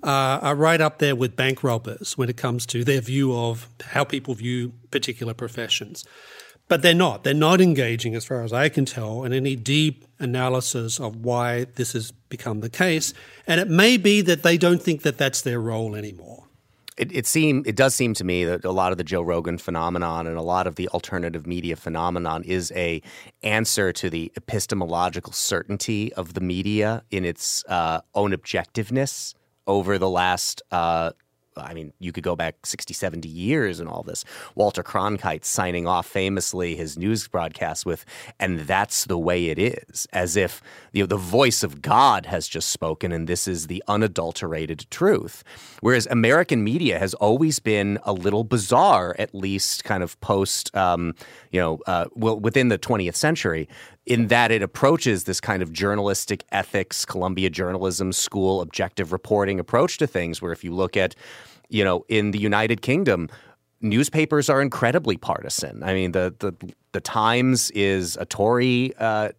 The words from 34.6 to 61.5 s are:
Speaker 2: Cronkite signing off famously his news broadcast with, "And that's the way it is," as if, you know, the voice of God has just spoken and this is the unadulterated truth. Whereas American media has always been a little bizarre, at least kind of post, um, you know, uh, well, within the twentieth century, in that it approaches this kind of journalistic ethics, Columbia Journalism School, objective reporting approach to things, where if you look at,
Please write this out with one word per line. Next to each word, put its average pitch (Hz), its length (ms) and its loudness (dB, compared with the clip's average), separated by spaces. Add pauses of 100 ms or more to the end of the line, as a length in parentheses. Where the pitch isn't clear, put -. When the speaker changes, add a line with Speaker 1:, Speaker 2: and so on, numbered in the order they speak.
Speaker 2:
Cronkite 95 640 -2
signing 87 440 -2
off 90 200 2
famously 95 640 -2
his 78 240 -8
news 101 300 -2
broadcast 85 580 -4
with, 85 200 -4 (340)
"And 90 220 -2
that's 95 440 0
the 90 120 -2
way 87 300 2
it 80 120 -2
is," - 540 -2
as 90 240 0
if, 92 240 0 (320)
you 101 100 2
know, 92 40 0
the 101 100 0
voice 113 440 2
of 82 200 -6
God 110 460 4
has 85 200 -4
just - 220 -6
spoken 82 420 -4
and 82 160 -4
this 87 180 -2
is 82 220 -4
the 87 220 -8
unadulterated 82 1000 -2
truth. - 540 0 (380)
Whereas 120 260 2
American 123 560 4
media 117 340 0
has 95 180 -2
always 131 440 2
been 104 440 0
a 101 100 -2
little 101 320 0
bizarre, 110 760 4
at 104 160 -4
least 98 480 -2
kind 95 180 -2
of - 200 -6
post, - 560 0
um, 87 360 2 (380)
you 90 80 0
know, 80 280 0
uh, 87 260 0
well, 110 260 0
within 120 300 2
the 101 80 2
twentieth 95 400 -2
century, 90 500 0 (380)
in 117 220 2
that 117 220 4
it 113 120 4
approaches 123 640 2
this 92 160 -4
kind 95 200 -2
of 80 120 -4
journalistic 101 800 -2
ethics, 98 500 -2
Columbia 92 460 -2
Journalism 92 640 -2
School, 95 480 0
objective 87 500 -4
reporting 98 480 0
approach 127 380 2
to 147 100 0
things, 85 340 -4
where 87 120 -4
if - 100 -10
you 87 100 -6
look 92 240 0
at, 92 180 2 (560)